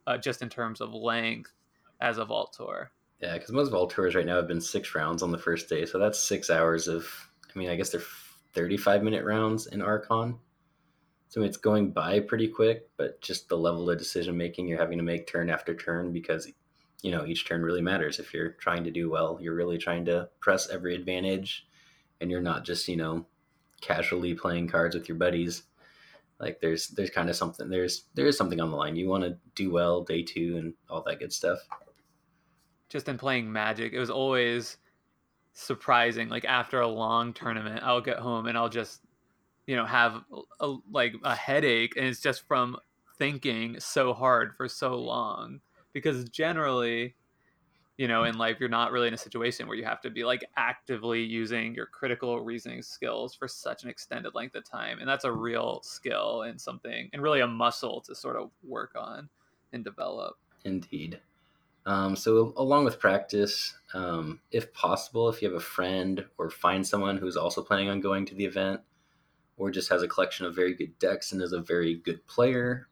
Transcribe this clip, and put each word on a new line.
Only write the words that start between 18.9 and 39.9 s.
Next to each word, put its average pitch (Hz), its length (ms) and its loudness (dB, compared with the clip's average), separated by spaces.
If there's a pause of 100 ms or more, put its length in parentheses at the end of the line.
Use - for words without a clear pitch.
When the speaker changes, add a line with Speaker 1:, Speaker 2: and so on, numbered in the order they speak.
Speaker 2:
do 85 180 -2
well, 80 320 0
you're 82 140 -4
really 85 240 0
trying 85 260 -2
to 87 240 0 (120)
press - 280 2
every 90 260 -4
advantage, 92 720 -2 (540)
and 87 100 -2
you're 90 120 -2
not 85 240 0
just, 87 200 -2
you 90 100 -2
know, 80 280 -2 (560)
casually 87 540 0
playing 85 340 0
cards 85 260 2
with 85 140 -6
your 82 80 -4
buddies. 87 460 2 (760)
Like, - 220 -6
there's, 82 280 0
there's 95 200 -2
kinda 85 240 0
something, - 380 -4
there's, 90 420 0
there 139 140 2
is 143 100 6
something 87 240 0
on 80 100 0
the 76 60 -2
line. 73 200 -2
You 90 120 0
wanna 92 300 0 (160)
do 95 180 -2
well 87 320 4
day 85 180 0
two 85 360 -2
and 82 160 -6 (160)
all 80 140 -6
that 78 140 -2
good - 140 -8
stuff. 90 280 0 (1300)
Speaker 1:
Just 143 180 -4
in 135 80 -4
playing 123 340 0
Magic, 110 440 0
it 127 40 -2
was 123 120 -2
always 123 640 2 (800)
surprising. 120 760 2
Like, 117 160 -4
after 127 360 2
a 120 80 4
long 113 440 2
tournament, 110 500 -6
I'll 123 200 2
get 120 160 -2
home 117 280 -2
and 117 120 0
I'll 117 100 2
just, 110 320 -6 (640)
you 131 100 0
know, 117 100 2
have 117 360 4 (380)